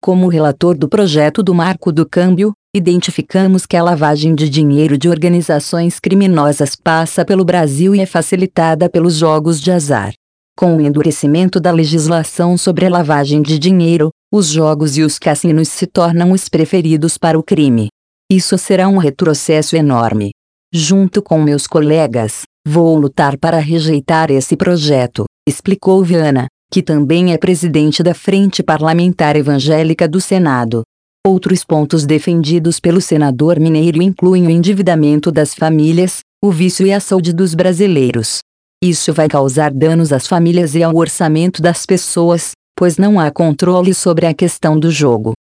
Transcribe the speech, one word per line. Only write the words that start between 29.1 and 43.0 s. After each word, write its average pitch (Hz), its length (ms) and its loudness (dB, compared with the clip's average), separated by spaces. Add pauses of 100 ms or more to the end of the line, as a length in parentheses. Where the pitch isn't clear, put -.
Evangélica 151 680 0
do 165 120 0
Senado. 127 600 -2 (440)
Outros 185 380 0
pontos 151 420 0
defendidos 160 760 0
pelo 175 200 0
senador 151 600 0
mineiro 160 420 2
incluem 185 460 2
o - 20 2
endividamento 165 840 2
das 147 220 0
famílias, 160 640 0 (240)
o 202 80 2
vício 180 340 0
e 196 60 2
a 202 80 0
saúde 180 320 -2
dos 170 220 0
brasileiros. 160 840 0 (440)
Isso 170 300 0
vai 156 160 0
causar 143 420 0
danos 156 400 0
às 135 160 -2
famílias 170 480 0
e 170 80 2
ao 165 120 0
orçamento 165 640 0
das 170 240 -2
pessoas, 170 640 -2 (240)
pois 175 220 0
não 202 220 2